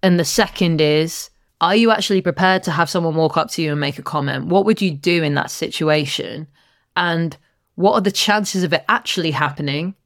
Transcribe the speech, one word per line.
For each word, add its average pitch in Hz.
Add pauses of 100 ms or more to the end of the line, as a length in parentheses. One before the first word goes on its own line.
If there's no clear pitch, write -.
And 180
the 165
second 175
is, 156 (300)
are 180
you 226
actually 208
prepared 185
to 180
have 160
someone 165
walk 160
up 156
to 170
you 151
and 147
make 143
a 147
comment? 139
What 190
would 214
you 190
do 165
in 147
that -
situation? 151 (480)
And 165 (400)
what 190
are 226
the 190
chances 202
of 165
it 165
actually 175
happening? 147 (120)